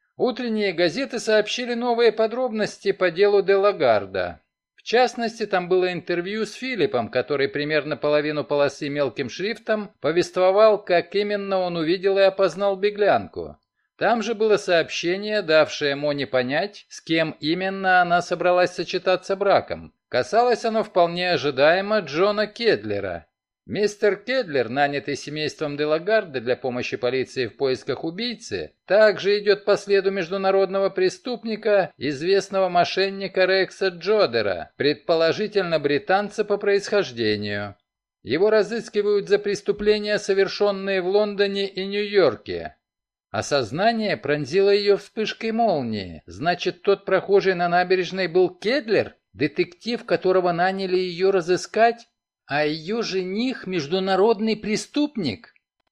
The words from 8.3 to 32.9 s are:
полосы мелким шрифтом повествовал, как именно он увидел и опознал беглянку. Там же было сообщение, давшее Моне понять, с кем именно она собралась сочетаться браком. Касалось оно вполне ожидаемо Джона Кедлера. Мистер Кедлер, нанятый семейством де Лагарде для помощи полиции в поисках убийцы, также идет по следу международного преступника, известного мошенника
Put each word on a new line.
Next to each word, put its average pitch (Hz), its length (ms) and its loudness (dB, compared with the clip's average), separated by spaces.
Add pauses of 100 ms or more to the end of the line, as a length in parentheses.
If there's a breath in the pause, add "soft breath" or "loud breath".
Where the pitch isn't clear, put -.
полосы 143 420 0
мелким 139 420 -4
шрифтом 214 680 -4
повествовал, 185 800 4
как 170 340 0
именно 202 440 -2
он 180 160 -2
увидел 180 420 0
и 196 40 4
опознал 190 560 2
беглянку. 139 800 0 (420)
Там 214 240 0
же 226 100 -4
было 214 220 2
сообщение, 185 880 -2
давшее 151 540 2
Моне 143 300 -2
понять, 135 640 -2
с - 140 -20
кем 160 400 -2
именно 185 600 2
она 175 200 2
собралась 180 500 2
сочетаться 185 640 -2
браком. 147 580 0 (140)
Касалось 220 560 0
оно 220 220 0
вполне 175 480 2
ожидаемо 160 640 2
Джона 196 480 0
Кедлера. 101 800 -2 (380)
Мистер 202 500 0
Кедлер, 185 540 -2
нанятый 143 480 -2
семейством 151 580 -6
де 143 80 -2
Лагарде 165 560 0
для 120 160 0
помощи 123 400 -6
полиции 123 520 -4
в - 100 -14
поисках 131 480 -4
убийцы, 170 640 -8 (140)
также 202 520 4
идет 202 280 0
по 202 100 4
следу 196 360 0
международного 196 800 0
преступника, 208 1080 0
известного 185 720 0
мошенника 190 720 -2